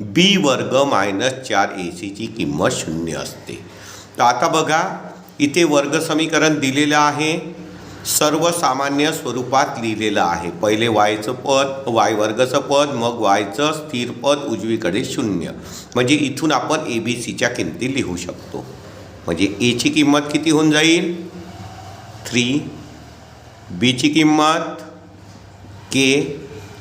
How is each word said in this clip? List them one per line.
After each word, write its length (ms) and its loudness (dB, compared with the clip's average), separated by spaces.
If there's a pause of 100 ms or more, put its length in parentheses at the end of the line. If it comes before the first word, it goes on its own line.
बी 360 4
वर्ग 400 2 (100)
मायनस 460 0 (160)
चार 200 2 (100)
ए 120 -6
सी 180 -10
ची 180 -8
किंमत 460 -2
शून्य 400 -4
असते. 580 -10 (480)
तर 40 4
आता 260 4
बघा, 340 2 (560)
इथे 260 4
वर्ग 360 2
समीकरण 580 2
दिलेलं 400 2
आहे, 560 0 (520)
सर्वसामान्य 1040 2
स्वरूपात 540 0 (140)
लिहिलेलं 420 0
आहे. 280 -2
पहिले 380 2
वायचं 440 2
पद, 540 0
वाय 280 4
वर्गाचं 460 2
पद, 340 2
मग 240 -2
वायचं 540 2
स्थिर 380 -4
पद 280 0 (100)
उजवीकडे 560 -2
शून्य, 460 -2 (440)
म्हणजे 200 2
इथून 380 0
आपण 280 0
ए 180 -4
बी 180 -2
सीच्या 320 -2
किमती 460 -4
लिहू 220 -2
शकतो. 500 -10 (600)
म्हणजे 340 0
एची 280 2
किंमत 320 4 (120)
किती 180 2
होऊन 200 4
जाईल? 580 2 (960)
थ्री, 440 0 (1000)
बीची 380 2
किंमत 760 2 (1120)
के 480 2 (400)